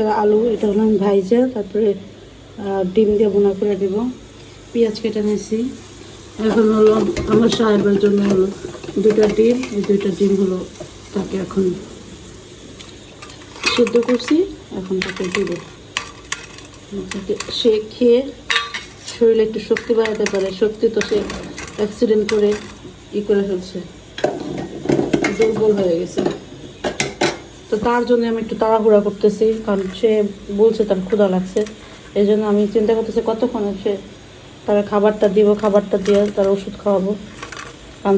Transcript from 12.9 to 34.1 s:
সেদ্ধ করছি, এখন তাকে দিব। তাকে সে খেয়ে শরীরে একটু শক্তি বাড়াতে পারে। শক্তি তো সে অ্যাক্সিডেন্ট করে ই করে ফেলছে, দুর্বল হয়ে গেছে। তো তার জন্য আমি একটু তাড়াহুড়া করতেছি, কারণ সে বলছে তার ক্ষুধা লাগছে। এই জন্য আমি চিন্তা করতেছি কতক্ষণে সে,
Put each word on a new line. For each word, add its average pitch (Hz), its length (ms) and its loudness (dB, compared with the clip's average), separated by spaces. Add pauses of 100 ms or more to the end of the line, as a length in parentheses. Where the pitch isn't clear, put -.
সেদ্ধ 240 220 2 (120)
করছি, 247 280 2 (440)
এখন 185 160 -4 (100)
তাকে - 180 -6 (120)
দিব। 190 140 -2 (1600)
তাকে 202 200 -6 (260)
সে 226 120 4 (220)
খেয়ে 240 260 4 (920)
শরীরে 226 340 4
একটু 220 120 -6 (100)
শক্তি 226 300 -2
বাড়াতে 214 340 0
পারে। 190 140 0 (140)
শক্তি 214 240 0 (100)
তো 208 40 0 (100)
সে 214 80 0 (600)
অ্যাক্সিডেন্ট 214 540 0
করে 208 180 2 (680)
ই - 100 -2
করে 202 220 2
ফেলছে, 180 300 -8 (1600)
দুর্বল 214 420 2
হয়ে 175 200 0
গেছে। 180 220 -4 (1500)
তো 226 60 -2 (100)
তার 240 240 2
জন্য 233 220 4
আমি 226 140 -2
একটু 214 160 -6
তাড়াহুড়া 220 460 4
করতেছি, 202 380 0 (200)
কারণ 196 160 0 (180)
সে 226 100 2 (520)
বলছে 226 280 4
তার 190 180 0
ক্ষুধা 208 260 4
লাগছে। 185 280 -2 (580)
এই 208 100 4
জন্য 214 220 2
আমি 208 100 2 (140)
চিন্তা 220 220 2
করতেছি 226 320 -2
কতক্ষণে 226 420 -2 (120)
সে, 208 100 0 (720)